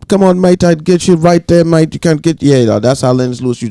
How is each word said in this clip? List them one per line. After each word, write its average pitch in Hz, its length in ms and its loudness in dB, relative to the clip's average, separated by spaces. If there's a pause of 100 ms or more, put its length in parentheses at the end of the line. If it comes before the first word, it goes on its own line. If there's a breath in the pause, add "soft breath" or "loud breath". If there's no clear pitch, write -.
Come 196 160 0
on, 185 180 2
mate, 180 220 0
I'd 170 200 0
get 180 240 -2
you 185 80 4
right 170 320 0
there, 170 160 2
mate. 160 300 0
You 151 60 -10
can't 160 220 -2
get, 160 220 -4
yeah, 139 220 2
no, 107 140 0
that's 123 220 -2
how 127 120 0
Lennox 127 280 -4
Lewis 127 200 -6
used 117 100 -10